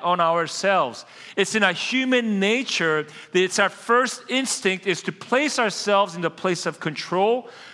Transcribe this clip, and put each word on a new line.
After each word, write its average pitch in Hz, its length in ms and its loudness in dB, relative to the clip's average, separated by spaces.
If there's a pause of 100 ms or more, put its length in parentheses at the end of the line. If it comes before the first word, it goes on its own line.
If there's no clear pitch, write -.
on 175 180 2
ourselves. 165 840 0 (320)
It's 196 160 0
in 214 100 2
our 185 80 6
human 240 680 0
nature 185 640 0 (280)
that 180 80 2
it's 185 200 2
our 196 100 4
first - 580 0
instinct 202 600 -2
is 175 160 0
to - 80 -6
place - 460 -2
ourselves 202 580 2
in 175 60 -8
the 165 100 -2
place 175 340 -2
of 160 140 -4
control 196 680 0 (260)